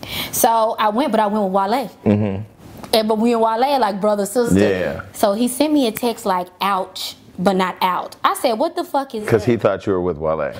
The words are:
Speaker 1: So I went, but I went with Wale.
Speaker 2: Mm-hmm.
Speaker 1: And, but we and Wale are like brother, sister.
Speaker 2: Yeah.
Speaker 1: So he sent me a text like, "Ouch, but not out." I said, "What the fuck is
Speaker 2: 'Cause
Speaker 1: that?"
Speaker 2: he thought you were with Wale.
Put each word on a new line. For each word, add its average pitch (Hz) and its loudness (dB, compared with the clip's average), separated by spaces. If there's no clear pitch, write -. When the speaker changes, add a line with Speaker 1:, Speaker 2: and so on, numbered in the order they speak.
Speaker 1:
So 226 2
I 214 2
went, 247 0
but 214 2
I 214 2
went 208 0
with 185 -2
Wale. 196 0
Speaker 2:
Mm-hmm. 104 0
Speaker 1:
And, 220 2
but 220 0
we 233 2
and 226 0
Wale 226 2
are 277 2
like 208 0
brother, 208 0
sister. 233 2
Speaker 2:
Yeah. 90 2
Speaker 1:
So 202 2
he 240 0
sent 294 0
me 285 2
a 214 -2
text 226 -4
like, 185 0
"Ouch, 190 -4
but 190 2
not 185 0
out." 180 -2
I 370 2
said, 269 0
"What 330 -2
the 339 -2
fuck 277 -4
is 214 -8
Speaker 2:
'Cause 110 2
Speaker 1:
that?" 120 2
Speaker 2:
he 117 2
thought 98 0
you 104 2
were 92 0
with 87 -2
Wale. 78 -2